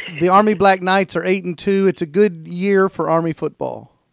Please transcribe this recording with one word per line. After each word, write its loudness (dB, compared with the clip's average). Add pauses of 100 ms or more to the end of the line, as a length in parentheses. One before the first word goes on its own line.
(200)
the 2
Army 4
Black 2
Knights 0
are -4
eight 0
and -8
two. 0
It's -2
a -4
good 0
year 0
for -4
Army 0
football. -8 (180)